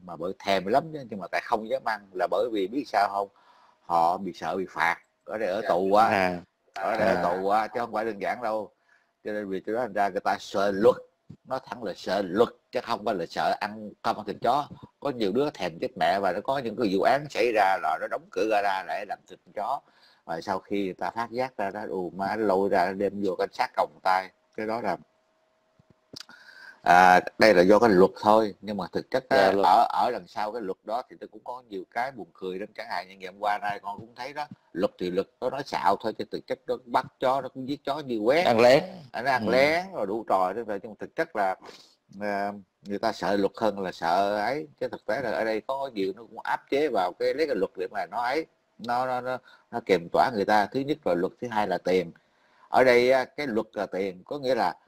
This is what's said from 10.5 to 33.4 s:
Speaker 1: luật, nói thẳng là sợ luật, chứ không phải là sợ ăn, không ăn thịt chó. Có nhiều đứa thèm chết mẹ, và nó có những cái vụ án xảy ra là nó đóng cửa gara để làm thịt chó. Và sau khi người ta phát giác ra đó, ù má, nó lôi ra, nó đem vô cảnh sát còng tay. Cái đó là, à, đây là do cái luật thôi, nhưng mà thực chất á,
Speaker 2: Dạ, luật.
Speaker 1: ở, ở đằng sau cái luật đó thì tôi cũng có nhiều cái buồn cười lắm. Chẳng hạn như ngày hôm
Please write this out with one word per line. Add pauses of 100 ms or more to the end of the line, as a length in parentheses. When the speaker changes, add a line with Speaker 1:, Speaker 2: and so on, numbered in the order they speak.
Speaker 1:
luật, (520)
nói
thẳng
là
sợ
luật, (240)
chứ
không
phải
là
sợ
ăn, (120)
không
ăn
thịt
chó. (320)
Có
nhiều
đứa
thèm
chết
mẹ,
và
nó
có
những
cái
vụ
án
xảy
ra
là
nó
đóng
cửa
gara
để
làm (100)
thịt (160)
chó. (440)
Và
sau
khi
người
ta
phát
giác
ra
đó,
ù
má,
nó
lôi
ra,
nó
đem
vô
cảnh
sát
còng (120)
tay. (260)
Cái
đó
là, (1900)
à, (180)
đây
là
do
cái
luật (100)
thôi,
nhưng
mà
thực
chất
á,
Speaker 2:
Dạ,
luật.
Speaker 1:
ở,
ở
đằng
sau
cái
luật
đó
thì
tôi
cũng
có
nhiều
cái
buồn
cười
lắm.
Chẳng
hạn
như
ngày
hôm